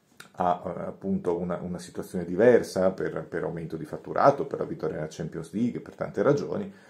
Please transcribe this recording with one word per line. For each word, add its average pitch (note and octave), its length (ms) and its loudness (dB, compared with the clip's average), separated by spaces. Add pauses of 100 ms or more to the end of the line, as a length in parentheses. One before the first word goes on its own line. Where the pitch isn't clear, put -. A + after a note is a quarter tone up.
(360)
ha, F2+ 280 2
eh, E2+ 160 -6
appunto F2+ 560 -2
una, F2 240 -4
una F2 180 -6
situazione F#2 460 -6
diversa F#2+ 640 6
per, E2 380 -4
per E2 160 -4
aumento E2 320 -6
di D#2 80 -8
fatturato, E2+ 640 2
per - 140 -6
la - 40 0
vittoria - 320 -4
nella D#2 140 -6
Champions E2 420 -10
League, A#2 280 -2
per - 140 -16
tante - 280 -2
ragioni, G2+ 500 2 (180)